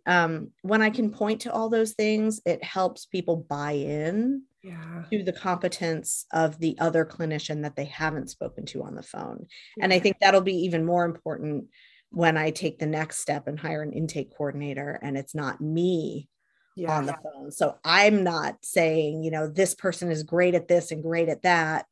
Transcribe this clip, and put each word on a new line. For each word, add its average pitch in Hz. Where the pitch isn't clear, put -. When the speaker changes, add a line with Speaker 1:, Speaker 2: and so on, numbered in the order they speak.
Speaker 1:
um, 165
when 214
I 214
can 220
point 214
to 240
all 226
those 220
things, 214
it 165
helps -
people 175
buy 147
in 165
Speaker 2:
Yeah. 170
Speaker 1:
to 202
the 180
competence 175
of 156
the 160
other 165
clinician 156
that 147
they 139
haven't 156
spoken -
to -
on -
the -
phone. -
And 185
I 185
Speaker 2:
Yeah. 170
Speaker 1:
think 196
that'll 196
be 185
even 165
more 175
important 156
when 165
I 156
take 160
the 156
next 156
step 147
and 147
hire 156
an 151
intake 156
coordinator 143
and 139
it's -
not 143
me 160
on 151
the 143
Speaker 2:
Yeah. 151
Speaker 1:
phone. 139
So -
I'm 202
not 160
saying, 160
you 160
know, 156
"This 180
person 175
is 156
great 175
at 170
this 175
and 156
great 165
at 165
that." 165